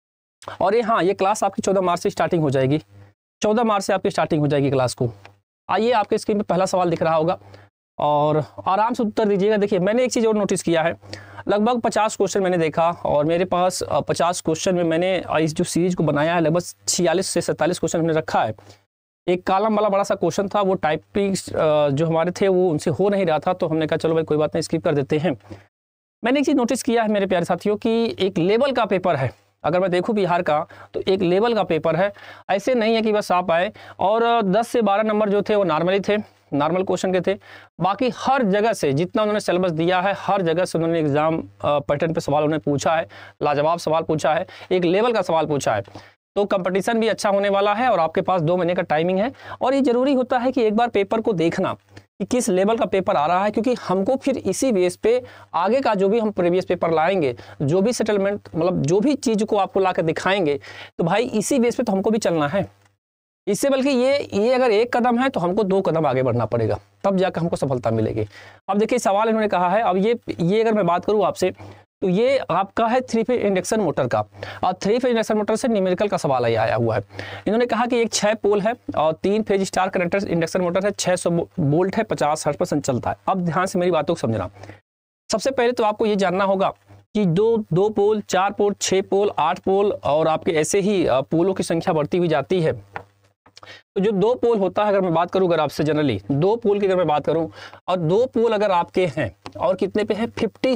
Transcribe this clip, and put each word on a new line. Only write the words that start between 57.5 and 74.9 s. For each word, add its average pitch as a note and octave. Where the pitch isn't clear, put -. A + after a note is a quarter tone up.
जो D#3
भी A#3
सेटलमेंट, G#3
मतलब F3
जो E3
भी G3
चीज़ A3
को G#3+
आपको G3
ला F#3+
के F3+
दिखाएंगे, D#3+
तो -
भाई G3
इसी A3+
बेस A#3
पे C#4
तो A3+
हमको A3+
भी A3+
चलना E3
है। F3+
इससे G#3
बल्कि C4+
ये, C4+
ये G#3+
अगर B3+
एक A3+
कदम A#3+
है C4
तो B3
हमको F3+
दो F#3+
कदम D#3+
आगे C3
बढ़ना A#2+
पड़ेगा, A2
तब G3
जाकर F3+
हमको E3+
सफलता C3
मिलेगी। A2
अब G3
देखिए A3
सवाल G#3+
इन्होंने A3
कहा F3+
है, G#3+
अब F#3
ये, A3
ये F#3+
अगर A3
मैं G#3
बात F3
करूँ G#3
आपसे F3+
तो G3
ये A#3+
आपका F#3+
है A#3+
थ्री A#3
फेज B3
इंडक्शन G3
मोटर D3
का, A2
और F3+
थ्री G3+